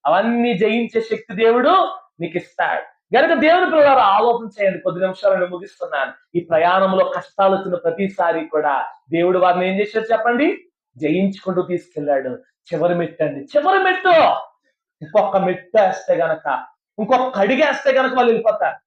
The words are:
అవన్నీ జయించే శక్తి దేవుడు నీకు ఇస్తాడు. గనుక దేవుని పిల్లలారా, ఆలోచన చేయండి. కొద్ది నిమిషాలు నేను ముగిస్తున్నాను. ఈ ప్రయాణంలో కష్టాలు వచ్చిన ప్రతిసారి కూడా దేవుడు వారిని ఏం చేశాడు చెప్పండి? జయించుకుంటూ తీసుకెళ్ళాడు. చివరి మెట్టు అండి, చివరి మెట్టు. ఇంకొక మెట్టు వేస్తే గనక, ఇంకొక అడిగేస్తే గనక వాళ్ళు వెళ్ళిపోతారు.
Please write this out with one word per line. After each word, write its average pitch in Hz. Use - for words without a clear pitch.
అవన్నీ 226
జయించే 220
శక్తి 214
దేవుడు 233
నీకు 170
ఇస్తాడు. -
గనుక 320
దేవుని 349
పిల్లలారా, 285
ఆలోచన 220
చేయండి. 185
కొద్ది 180
నిమిషాలు 190
నేను 180
ముగిస్తున్నాను. 170
ఈ 170
ప్రయాణంలో 180
కష్టాలు 196
వచ్చిన 190
ప్రతిసారి 170
కూడా 147
దేవుడు 180
వారిని 180
ఏం 190
చేశాడు 220
చెప్పండి? 240
జయించుకుంటూ 180
తీసుకెళ్ళాడు. 143
చివరి 175
మెట్టు 165
అండి, 139
చివరి 381
మెట్టు. 370
ఇంకొక 196
మెట్టు 185
వేస్తే 190
గనక, 156
ఇంకొక 254
అడిగేస్తే 269
గనక 254
వాళ్ళు 240
వెళ్ళిపోతారు. 208